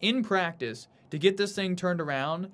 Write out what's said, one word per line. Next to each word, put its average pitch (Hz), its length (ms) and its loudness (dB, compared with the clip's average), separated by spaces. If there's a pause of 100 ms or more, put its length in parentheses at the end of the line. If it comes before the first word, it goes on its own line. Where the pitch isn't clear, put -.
in 233 240 2
practice 170 640 -2 (220)
to 156 80 -6
get 190 180 6
this 202 180 0
thing 185 220 0
turned 180 240 0
around, 151 540 -2